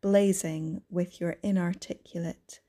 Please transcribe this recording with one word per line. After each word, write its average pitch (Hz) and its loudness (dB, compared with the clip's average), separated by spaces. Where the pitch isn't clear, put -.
blazing 185 2
with 175 -4
your 170 -4
inarticulate - -4